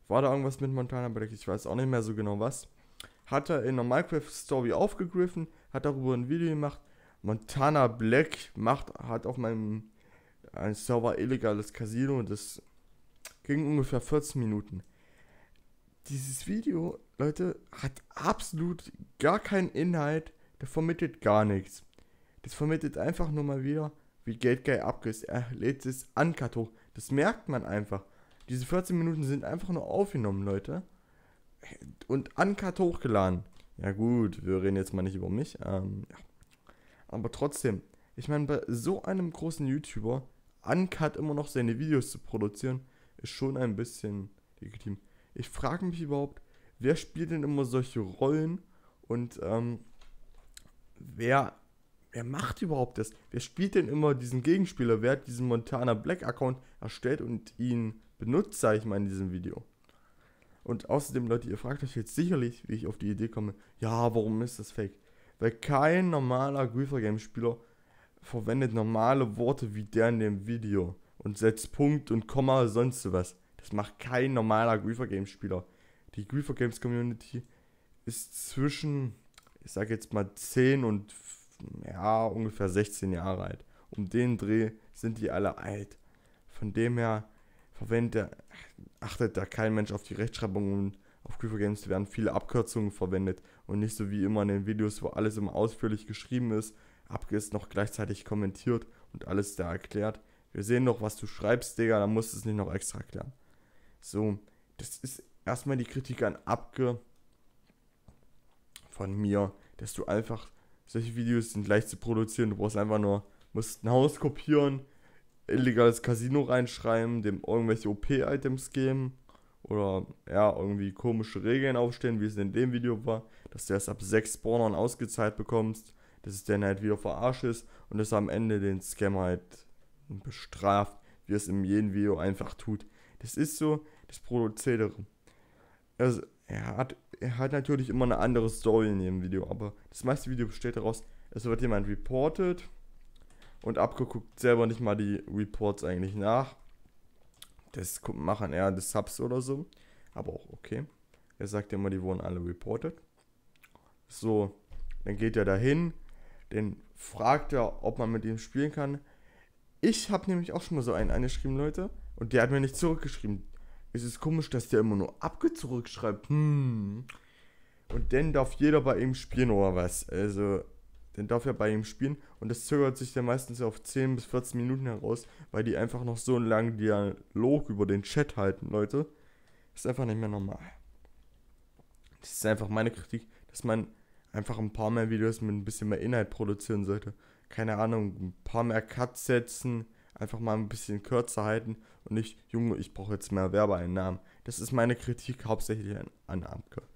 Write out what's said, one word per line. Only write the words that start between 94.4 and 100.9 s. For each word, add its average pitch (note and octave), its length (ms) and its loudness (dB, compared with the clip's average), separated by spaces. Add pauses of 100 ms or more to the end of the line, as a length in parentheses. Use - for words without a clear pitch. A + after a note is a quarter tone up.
in G2+ 40 2
den G2 180 0
Videos, G#2+ 360 -2
wo - 80 -2
alles G#2+ 260 0
immer G#2 200 -4
ausführlich G#2+ 520 0
geschrieben B2 440 -2
ist, G#2+ 240 -2 (340)
Abge - 260 -4
ist G#2+ 180 -2
noch G#2 160 -6
gleichzeitig G#2 540 -2
kommentiert G#2 640 -2 (260)
und - 140 -12
alles G2 280 0
da E2+ 160 -4
erklärt. G#2 500 -4 (320)
Wir G#2 100 -4
sehen B2 220 4
doch, A#2+ 160 2